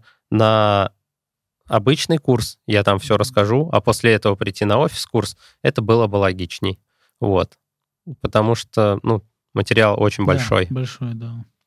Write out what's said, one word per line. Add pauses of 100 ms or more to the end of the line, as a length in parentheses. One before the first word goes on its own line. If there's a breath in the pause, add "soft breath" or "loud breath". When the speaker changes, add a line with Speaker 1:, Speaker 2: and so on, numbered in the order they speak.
(320 soft breath)
Speaker 1:
на (760)
обычный
курс,
я
там
все
расскажу,
а
после
этого
прийти
на
офис-курс, (280 soft breath)
это
было
бы
логичней. (400)
Вот. (640)
Потому
что,
ну, (300)
материал
очень
Speaker 2:
Да,
Speaker 1:
большой.
Speaker 2:
большой,
да. (240)